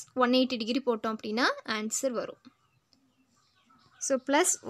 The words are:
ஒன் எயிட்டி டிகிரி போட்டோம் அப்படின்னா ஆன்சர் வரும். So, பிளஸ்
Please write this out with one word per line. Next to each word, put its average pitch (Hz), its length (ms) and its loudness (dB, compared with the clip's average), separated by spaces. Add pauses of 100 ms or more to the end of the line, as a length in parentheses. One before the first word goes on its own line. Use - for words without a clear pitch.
(140)
ஒன் 247 180 2
எயிட்டி 254 280 4
டிகிரி 240 260 0
போட்டோம் 226 280 -2
அப்படின்னா 220 320 -2 (300)
ஆன்சர் 220 420 -4
வரும். - 240 -8 (1600)
So, - 140 -2 (120)
பிளஸ் 302 280 4 (160)